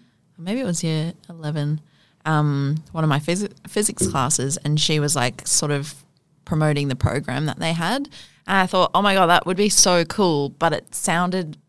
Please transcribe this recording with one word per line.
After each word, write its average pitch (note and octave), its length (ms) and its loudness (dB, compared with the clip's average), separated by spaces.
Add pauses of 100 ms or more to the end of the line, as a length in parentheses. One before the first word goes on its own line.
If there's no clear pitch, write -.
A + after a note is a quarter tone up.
(380)
maybe F#3+ 240 -6
it B3+ 40 -4
was F3 180 -4
year D#3+ 300 -2 (160)
eleven, D3+ 520 -4 (440)
um, D3+ 680 0
one D#3+ 120 -4
of D#3 60 2
my C#3 100 2
phys-, F#3 300 -2 (180)
physics - 400 -2
classes, C#3 500 0
and D3+ 220 0
she D3+ 200 2
was, C#3+ 160 0
like, B2+ 320 -2
sort - 240 0
of C#3+ 240 -4 (500)
promoting D3+ 440 0
the C3 60 -2
program C#3 500 -2
that C#3+ 140 -4
they E3 140 -2
had. F#3+ 360 -4 (360)
And G3 120 0
I F#3 100 4
thought, F#3 260 2
"Oh F#3 80 4
my G3+ 140 4
God, F#3 120 4
that E3+ 200 4
would F3+ 100 0
be G#3 120 2
so F3+ 360 4
cool." D#3+ 440 2
But D#3 240 0
it - 200 -4
sounded F3 640 -2 (120)